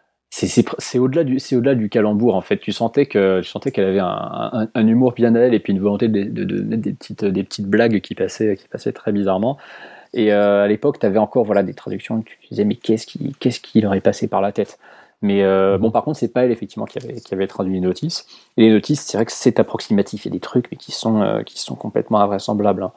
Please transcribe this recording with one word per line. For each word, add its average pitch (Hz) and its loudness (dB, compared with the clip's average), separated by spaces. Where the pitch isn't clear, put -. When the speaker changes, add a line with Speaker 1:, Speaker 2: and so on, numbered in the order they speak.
Speaker 1:
c'est, - -4
c'est - 2
pr-, - -2
c'est - -4
au-delà 131 2
du, 131 -2
c'est - -4
au-delà 131 2
du 107 -2
calembour, 107 2
en 92 0
fait. 101 -2
Tu - -8
sentais 117 0
que, 95 2
tu - -10
sentais - -6
qu'elle 98 0
avait 95 0
un, 92 -2
un, 113 -2
un 110 2
humour 123 4
bien 117 4
à 117 4
elle 123 6
et 104 4
puis 101 -2
une 95 0
volonté 104 0
de, 104 0
de, 104 -6
de 101 -4
mettre 110 -4
des 101 -4
petites, - -8
des 98 0
petites 98 -8
blagues 110 4
qui - -12
passaient, 101 -2
qui - -20
passaient - -6
très - -6
bizarrement. 101 0
Et, 107 4
euh, 101 4
à 101 2
l'époque, 135 0
t'avais 104 2
encore, 110 2
voilà, 101 2
des 90 -4
traductions - -8
où 110 -2
tu - -18
te - -20
disais, 208 -2
mais 208 2
qu'est-ce - -2
qui, - -8
qu'est-ce 123 -2
qui - 0
leur 101 0
est 95 0
passé 110 0
par 98 0
la 104 -2
tête ? - -6
Mais, 101 2
euh, 95 4
Speaker 2:
Mhm. 95 0
Speaker 1:
bon, 113 2
par 117 0
contre, 151 -4
c'est 120 -2
pas 127 2
elle, 127 2
effectivement, 110 -6
qui - -10
avait, 123 -12
qui - -8
avait 95 -2
traduit 95 -4
les 92 -2
notices. 90 -4
Et 117 8
les 113 8
notices, 110 2
c'est - -6
vrai 113 2
que - -12
c'est - 2
approximatif. 104 -2
Il - -6
y - -6
a - -6
des 90 -4
trucs, - -2
mais - -12
qui - -16
sont, 110 0
euh, - 0
qui - -12
sont - -8
complètement 107 -2
invraisemblables, 101 0
hein. 92 -6